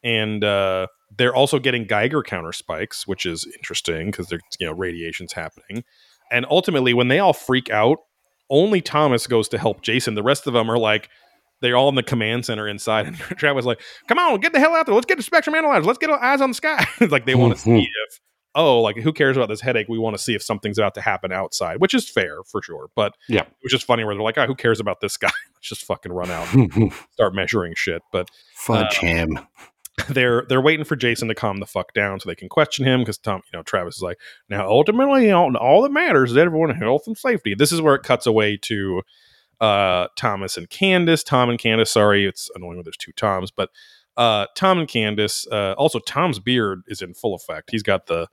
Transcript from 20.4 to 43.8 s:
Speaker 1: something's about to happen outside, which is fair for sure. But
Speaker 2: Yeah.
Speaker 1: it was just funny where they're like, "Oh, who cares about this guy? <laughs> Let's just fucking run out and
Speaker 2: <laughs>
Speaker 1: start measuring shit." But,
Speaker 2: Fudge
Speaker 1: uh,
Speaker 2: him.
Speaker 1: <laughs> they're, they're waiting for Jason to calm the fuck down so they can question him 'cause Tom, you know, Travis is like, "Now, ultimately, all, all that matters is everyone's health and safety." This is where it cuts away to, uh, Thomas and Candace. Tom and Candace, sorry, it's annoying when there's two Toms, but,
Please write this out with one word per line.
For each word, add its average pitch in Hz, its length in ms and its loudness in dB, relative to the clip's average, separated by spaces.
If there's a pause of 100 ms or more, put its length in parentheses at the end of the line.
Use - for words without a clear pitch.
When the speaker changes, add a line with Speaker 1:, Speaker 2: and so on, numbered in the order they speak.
Speaker 1:
something's 104 360 -4
about 101 160 0
to 98 80 -12
happen 95 300 -4
outside, 92 480 -6
which 185 120 2
is 247 160 -2
fair 87 360 -4
for - 180 -8
sure. 76 320 -14
But 104 200 -2 (140)
Speaker 2:
Yeah. 101 140 0
Speaker 1:
it - 60 -10 (140)
was 127 100 -4
just 131 120 -2
funny 117 200 0
where 104 100 -4
they're 101 100 -6
like, 113 140 -2
"Oh, 127 80 0
who 131 80 -4
cares 113 260 0
about 101 200 -4
this 101 180 -6
guy? 101 100 -2 (140)
<laughs> - 120 -20
Let's - 140 -18
just - 160 -14
fucking - 280 -8
run 90 180 -6
out 85 240 -8
and 110 380 4 (100)
Speaker 2:
<laughs> - 100 -20
Speaker 1:
start 98 220 0
measuring 90 420 -2
shit." 85 240 -4 (120)
But, 90 180 -4 (240)
Speaker 2:
Fudge 110 420 0
Speaker 1:
uh, - 40 -2
Speaker 2:
him. 82 440 0
Speaker 1:
<laughs> - 640 -14
they're, 123 400 0
they're 131 140 4
waiting 151 240 2
for 156 100 -2
Jason 117 320 -2
to 110 60 -2
calm 101 240 -4
the 101 80 -8
fuck - 260 -8
down 101 280 -2
so - 100 -4
they 82 40 -6
can 95 140 -14
question 139 380 0
him 127 180 4
'cause 101 140 -6
Tom, 95 240 -6 (100)
you 87 60 -10
know, 80 40 -12
Travis 90 340 -4
is 92 60 -8
like, 90 160 -8 (300)
"Now, 101 180 -4
ultimately, 220 640 4
all, 170 280 4
all 139 240 6
that 285 100 0
matters 208 380 2
is 123 80 4
everyone's 160 400 2
health 131 280 0
and 220 120 -10
safety." 196 360 -2
This 139 160 2
is 165 120 -2
where 147 140 6
it 135 60 -6
cuts - 240 0
away 107 360 2
to, 98 400 -4 (580)
uh, 98 560 2
Thomas 98 400 -4
and 87 140 -14
Candace. 180 520 2
Tom 123 280 2
and 120 80 -2
Candace, 113 320 2
sorry, 104 360 4
it's - 280 -8
annoying 87 240 -16
when 87 60 -16
there's 85 120 -16
two - 160 -16
Toms, 95 380 -2
but, - 180 -6 (480)